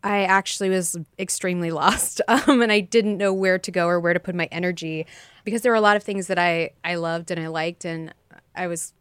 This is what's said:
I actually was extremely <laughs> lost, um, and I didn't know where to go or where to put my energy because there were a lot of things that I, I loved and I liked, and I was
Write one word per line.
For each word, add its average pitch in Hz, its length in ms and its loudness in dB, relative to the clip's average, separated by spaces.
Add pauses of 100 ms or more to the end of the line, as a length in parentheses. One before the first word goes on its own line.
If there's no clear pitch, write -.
I 202 220 0
actually 190 460 2
was 185 260 -2 (220)
extremely 180 520 -4
<laughs> 156 100 -4
lost, - 480 0
um, 254 320 4
and 233 120 4
I 208 80 6
didn't 208 360 2
know 196 160 2
where 190 260 2
to 185 120 -8
go 175 160 0
or 175 140 2
where 170 120 -2
to 175 80 -2
put 180 140 -8
my 170 180 -4
energy 165 540 -4 (380)
because 220 180 -4
there 247 100 4
were 226 40 4
a 220 40 4
lot 208 160 6
of 202 60 -2
things 196 240 -4
that 185 120 0
I, 170 320 2 (140)
I 175 120 -2
loved 165 340 -4
and 170 100 -4
I 160 60 -6
liked, 165 400 -6
and 160 260 -8 (420)
I 180 120 -6
was 170 340 -8